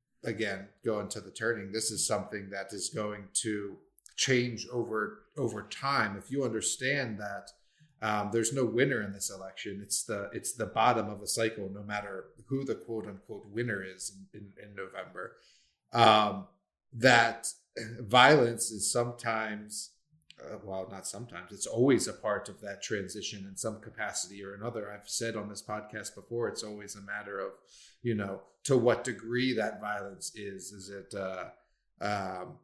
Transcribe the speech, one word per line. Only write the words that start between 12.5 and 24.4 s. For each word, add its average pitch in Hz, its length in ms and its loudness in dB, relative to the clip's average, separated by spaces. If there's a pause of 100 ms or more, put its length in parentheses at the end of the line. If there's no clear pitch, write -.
the 113 120 -2
quote 107 320 -6
unquote 101 400 -12
winner 104 360 -2
is 95 320 -10 (180)
in, 107 60 -16
in, 98 140 -16 (100)
in 104 120 -16
November, 95 640 -10 (560)
um, 107 520 8 (480)
that 117 540 8 (520)
violence 120 720 8
is 104 200 -2
sometimes, 110 1000 -2 (480)
uh, 101 240 -10
well, 95 280 -6
not 95 160 -10
sometimes, 98 440 -12
it's 98 140 -6
always 123 420 6
a 101 60 -4
part 104 360 -2
of 95 120 -14
that 98 220 -12
transition 98 640 -6
in 95 80 -16
some 107 240 -6
capacity 101 600 -8